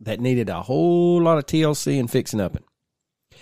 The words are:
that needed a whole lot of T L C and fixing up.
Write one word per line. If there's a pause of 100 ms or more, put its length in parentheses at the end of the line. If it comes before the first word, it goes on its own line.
that
needed
a
whole
lot
of
T
L
C
and
fixing
up. (880)